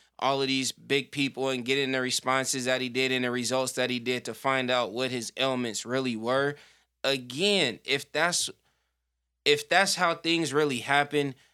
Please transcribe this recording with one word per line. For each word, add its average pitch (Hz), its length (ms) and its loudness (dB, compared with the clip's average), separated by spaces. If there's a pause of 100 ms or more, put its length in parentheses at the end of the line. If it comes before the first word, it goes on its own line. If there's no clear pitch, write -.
(200)
all 135 220 0
of 135 60 -2
these 131 240 -2
big - 400 -2
people 135 380 -2
and 127 160 -4
getting 135 280 0
the 131 80 0
responses 127 640 -2
that 127 160 0
he 127 80 -4
did 127 220 0
and 127 140 0
the 123 60 -2
results 123 420 -2
that 127 160 0
he 123 100 -2
did 120 260 -4
to 117 80 -8
find 131 360 0
out 123 220 0
what 123 200 -2
his 117 260 -6
ailments 123 480 -2
really 127 300 -2
were. 135 400 0 (480)
Again, 139 840 0
if 135 260 -2
that's, 165 380 0 (960)
if 143 220 4
that's 185 280 4
how 175 200 2
things 165 380 0
really 143 260 2
happen, 143 560 2 (180)